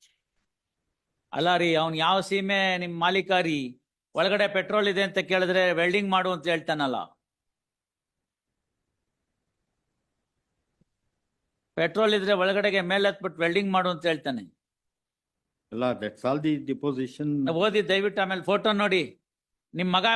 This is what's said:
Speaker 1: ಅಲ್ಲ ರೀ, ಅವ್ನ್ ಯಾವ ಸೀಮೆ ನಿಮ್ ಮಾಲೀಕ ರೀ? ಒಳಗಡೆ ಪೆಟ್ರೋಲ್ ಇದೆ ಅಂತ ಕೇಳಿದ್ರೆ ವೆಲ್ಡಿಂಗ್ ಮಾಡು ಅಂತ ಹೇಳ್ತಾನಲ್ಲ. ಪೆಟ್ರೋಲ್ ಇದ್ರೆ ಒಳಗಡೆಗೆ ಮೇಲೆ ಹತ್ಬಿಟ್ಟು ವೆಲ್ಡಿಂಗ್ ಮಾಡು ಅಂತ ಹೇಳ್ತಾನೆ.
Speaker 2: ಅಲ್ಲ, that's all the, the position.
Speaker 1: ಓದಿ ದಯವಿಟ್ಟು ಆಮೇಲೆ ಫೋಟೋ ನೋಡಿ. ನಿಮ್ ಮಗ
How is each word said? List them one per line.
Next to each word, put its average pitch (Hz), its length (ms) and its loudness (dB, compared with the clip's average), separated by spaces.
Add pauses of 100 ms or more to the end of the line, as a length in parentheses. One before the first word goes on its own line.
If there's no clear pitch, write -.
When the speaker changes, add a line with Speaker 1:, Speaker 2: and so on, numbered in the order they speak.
(1300)
Speaker 1:
ಅಲ್ಲ 175 240 2
ರೀ, 170 180 2
ಅವ್ನ್ 160 220 0
ಯಾವ 180 240 2
ಸೀಮೆ 196 580 0
ನಿಮ್ 175 220 -6
ಮಾಲೀಕ 185 300 2
ರೀ? 156 500 0 (340)
ಒಳಗಡೆ 196 340 2
ಪೆಟ್ರೋಲ್ 202 400 0
ಇದೆ 196 140 0
ಅಂತ 190 160 -2
ಕೇಳಿದ್ರೆ 185 540 2
ವೆಲ್ಡಿಂಗ್ 180 380 0
ಮಾಡು 185 220 0
ಅಂತ 160 160 -6
ಹೇಳ್ತಾನಲ್ಲ. 151 480 -2 (4000)
ಪೆಟ್ರೋಲ್ 190 380 2
ಇದ್ರೆ 202 180 0
ಒಳಗಡೆಗೆ 196 480 0
ಮೇಲೆ 196 280 0
ಹತ್ಬಿಟ್ಟು 175 320 -6
ವೆಲ್ಡಿಂಗ್ 190 320 0
ಮಾಡು 185 180 2
ಅಂತ 165 160 -4
ಹೇಳ್ತಾನೆ. 143 360 -2 (1300)
Speaker 2:
ಅಲ್ಲ, 117 120 -4
that's 110 360 -4
all 143 220 -2
the, 151 240 0
the 135 140 -2
position. 143 680 -2
Speaker 1:
ಓದಿ 196 380 0
ದಯವಿಟ್ಟು 196 340 0
ಆಮೇಲೆ 185 200 -4
ಫೋಟೋ 202 300 2
ನೋಡಿ. 190 480 0 (540)
ನಿಮ್ 180 180 -2
ಮಗ 185 240 2